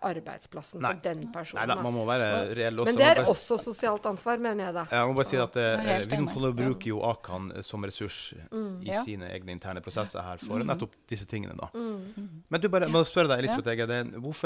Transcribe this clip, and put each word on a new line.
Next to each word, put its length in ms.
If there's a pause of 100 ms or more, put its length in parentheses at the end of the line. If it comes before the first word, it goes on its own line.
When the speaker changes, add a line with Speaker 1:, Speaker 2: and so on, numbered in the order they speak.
(140)
Speaker 1:
arbeidsplassen 680
Speaker 2:
Nei. 120
Speaker 1:
for 100
den 300
personen, 280
Speaker 2:
Nei 60
da, 100
Speaker 1:
da. 60
Speaker 2:
man 120
må 100
være 460
Speaker 1:
Og 60
Speaker 2:
reell 240
også. 60
Speaker 1:
Men 100
det 100
er 80
Speaker 2:
Man 120
bare 60
Speaker 1:
også 300
sosialt 440
ansvar, 340
mener 240
jeg 100
da. 160
Speaker 2:
Ja, 160
jeg 20
må 60
bare 100
si 120
Speaker 3:
Ja, 80
Speaker 2:
at, 120
eh, 40
Speaker 3:
jeg 180
er 200
helt 120
Speaker 2:
Vinmonopolet 400
Speaker 3:
enig. 160
Speaker 2:
bruker 200
Speaker 3:
Ja. 40
Speaker 2:
jo 120
Akan, 540
eh, 60
som 220
ressurs 500 (160)
Speaker 1:
Mm. 320
Speaker 2:
i 40
Speaker 3:
Ja. 180
Speaker 2:
sine 260
egne 220
interne 280
prosesser 440
her 140
for 200
Speaker 3:
Mm. 80
Speaker 2:
nettopp 240 (160)
disse 200
tingene, 300
da. 160
Speaker 1:
Mm. 460
Speaker 3:
Mm. 320
Speaker 2:
Men 100
du, 80
bare, 140
Speaker 3:
Ja. 60
Speaker 2:
må 180
spørre 220
deg, 100
Elisabeth 280
Speaker 3:
Ja. 60
Speaker 2:
Egge, 140
det, 340
hvorfor 260